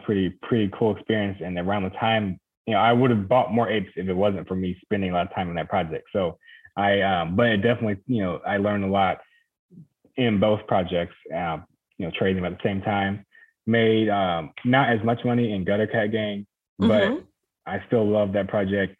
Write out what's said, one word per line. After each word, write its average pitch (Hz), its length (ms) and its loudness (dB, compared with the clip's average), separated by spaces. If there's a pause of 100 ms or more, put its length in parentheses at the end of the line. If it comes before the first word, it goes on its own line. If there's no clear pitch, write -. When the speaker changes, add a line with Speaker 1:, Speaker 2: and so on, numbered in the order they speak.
Speaker 1:
pretty, 98 240 0 (120)
pretty 107 320 0
cool 107 220 0
experience. 101 480 -2
And 90 160 -6
around 95 240 -2
the 92 80 -4
time, 110 480 -2 (260)
you 113 80 -2
know, 98 60 2
I 113 140 4
would 123 180 4
have 101 160 0
bought 120 260 2
more 113 160 2
apes 104 260 -2
if 92 120 -6
it 92 60 -2
wasn't 95 340 0
for 95 80 -4
me 92 260 -2
spending 95 300 -2
a - 20 -2
lot 87 140 0
of - 80 -16
time 90 140 -4
on 85 60 -6
that 82 140 -6
project. 90 440 -4
So 92 260 -2 (360)
I, 101 260 2
um, 90 340 0
but 120 120 4
it 113 100 2
definitely, 113 400 0 (100)
you 117 160 0
know, 87 240 -4
I 101 100 0
learned 101 280 0
a - 20 -2
lot 95 320 2 (960)
in 117 240 2
both 107 260 2
projects, 87 480 0 (180)
um, 80 340 -6 (320)
you 98 100 -6
know, 85 100 -6
trading 95 240 0
them 90 100 -4
at 90 60 -10
the - 100 -2
same 98 140 -4
time. 101 440 -2 (420)
Made, 110 420 4
um, 90 420 -2 (140)
not 131 240 4
as 110 160 0
much 120 180 0
money 120 300 0
in 95 100 -4
Gutter 101 240 0
Cat 107 240 -2
Gang, 104 360 -4 (320)
but 220 80 2 (160)
Speaker 2:
Mm-hmm. 254 200 -2 (420)
Speaker 1:
I 190 220 -8
still 110 220 2
love 104 240 2
that 98 160 -2
project 98 500 -2